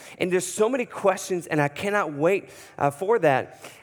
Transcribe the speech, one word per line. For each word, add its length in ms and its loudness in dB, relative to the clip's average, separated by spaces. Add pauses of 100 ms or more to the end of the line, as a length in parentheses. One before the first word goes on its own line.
(180)
And 140 0
there's 140 0
so 220 0
many 180 -2
questions, 600 -2
and 120 2
I 60 4
cannot 460 -2
wait, 380 0 (280)
uh, 140 2
for 260 0
that. 400 2 (240)